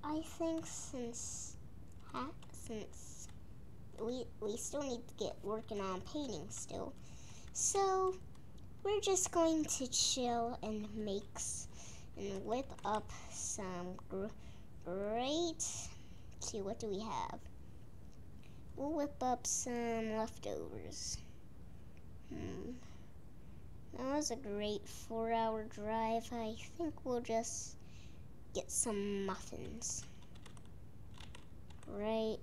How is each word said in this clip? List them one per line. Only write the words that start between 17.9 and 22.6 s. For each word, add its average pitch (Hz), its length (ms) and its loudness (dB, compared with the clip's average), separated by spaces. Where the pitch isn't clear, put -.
We'll 277 160 0
whip 285 300 2
up 247 260 4
some 226 680 2
leftovers. 101 1000 -2
Hmm. 190 420 -4